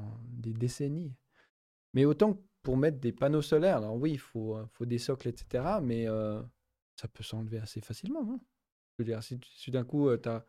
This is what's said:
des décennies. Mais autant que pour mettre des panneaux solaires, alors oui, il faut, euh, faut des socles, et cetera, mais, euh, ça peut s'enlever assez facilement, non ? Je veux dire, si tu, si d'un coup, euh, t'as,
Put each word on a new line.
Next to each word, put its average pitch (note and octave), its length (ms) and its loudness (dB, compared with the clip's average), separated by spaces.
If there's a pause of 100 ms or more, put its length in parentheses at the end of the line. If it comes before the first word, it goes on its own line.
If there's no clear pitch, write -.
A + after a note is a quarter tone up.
(300)
des A#2 240 -6
décennies. C#3 600 -2 (800)
Mais C3 120 8
autant F#3+ 280 6
que G3 60 -6 (240)
pour B2+ 140 2
mettre C#3+ 220 4
des A#2+ 120 0
panneaux D3 320 2
solaires, D#3+ 340 6
alors G#2+ 180 -2
oui, D3 180 0
il C3+ 60 -4
faut, A2 360 -6
euh, A2 160 -8
faut - 140 -6
des A#2+ 140 0
socles, C3 300 -2
et A#2+ 60 -4
cetera, E3 460 -2
mais, A#2 260 0
euh, A2 340 -2 (580)
ça - 80 -8
peut - 160 -16
s'enlever A2 360 -6
assez A2 220 -8
facilement, C4 420 -6
non ? B3 160 -4 (580)
Je A#2 60 -4
veux - 20 -2
dire, A2 160 -4
si B2 180 -10
tu, - 160 -18
si - 160 -12
d'un B2+ 120 0
coup, C#3+ 260 2
euh, A#2+ 80 4
t'as, A2+ 320 -4